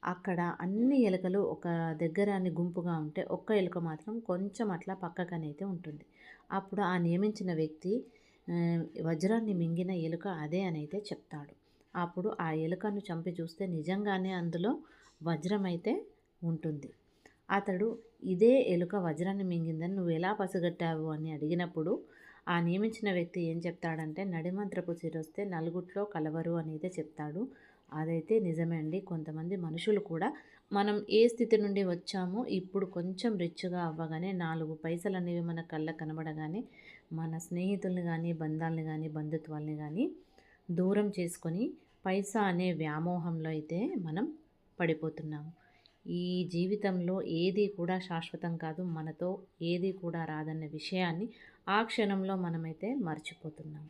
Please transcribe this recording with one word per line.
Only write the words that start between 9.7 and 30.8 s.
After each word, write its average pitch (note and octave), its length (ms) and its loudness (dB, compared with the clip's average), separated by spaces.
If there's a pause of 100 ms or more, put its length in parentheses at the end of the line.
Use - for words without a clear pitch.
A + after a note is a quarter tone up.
ఎలుక E3 380 -2
అదే E3 340 -2
అనైతే D#3 360 -2
చెప్తాడు. D3 560 -10 (440)
అప్పుడు F3 420 -2
ఆ E3 100 0
ఎలుకను F3+ 480 0
చంపి E3+ 420 -4
చూస్తే E3 260 -4
నిజంగానే F#3 680 0
అందులో F3 460 0 (440)
వజ్రం E3+ 420 0
అయితే G3 400 0 (400)
ఉంటుంది. D#3 460 -2 (600)
అతడు G3 480 2 (260)
"ఇదే A3 440 8
ఎలుక F3 280 2
వజ్రాన్ని F#3 480 0
మింగిందని E3+ 500 0
నువ్వు F3+ 160 0
ఎలా E3+ 220 2
పసిగట్టావు?" F3 720 0
అని D#3 260 -4
అడిగినప్పుడు E3 680 0 (480)
ఆ E3+ 120 4
నియమించిన G3+ 520 2
వ్యక్తి F3 280 0
ఏం E3 260 0
చెప్తాడంటే, D#3+ 580 -4
"నడిమంత్రపు F3+ 680 -2
సిరొస్తే E3 520 -4
నలుగుట్లో F3+ 600 -2
కలవరు" E3 460 -2
అని E3 200 0
అయితే D#3 180 -4
చెప్తాడు. D#3 600 -6 (440)
అదైతే D#3+ 480 2
నిజమే E3 360 0
అండి. D#3 240 -2
కొంతమంది E3 560 -4
మనుషులు F3 440 2
కూడా F3+ 320 0 (400)
మనం G#3 380 2